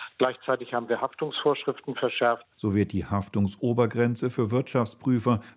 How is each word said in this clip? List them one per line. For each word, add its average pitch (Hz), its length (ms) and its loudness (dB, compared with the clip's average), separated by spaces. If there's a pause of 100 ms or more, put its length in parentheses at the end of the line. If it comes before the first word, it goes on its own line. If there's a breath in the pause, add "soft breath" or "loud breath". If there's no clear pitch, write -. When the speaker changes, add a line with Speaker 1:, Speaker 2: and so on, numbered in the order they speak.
(180 loud breath)
Speaker 1:
Gleichzeitig 127 560 -2
haben 117 160 -2
wir 113 120 0
Haftungsvorschriften 139 920 -2
verschärft. 120 500 0 (100)
Speaker 2:
So 104 200 0
wird 101 160 2
die 92 140 -2
Haftungsobergrenze 117 1200 0
für 113 220 -2
Wirtschaftsprüfer 120 880 0 (160 loud breath)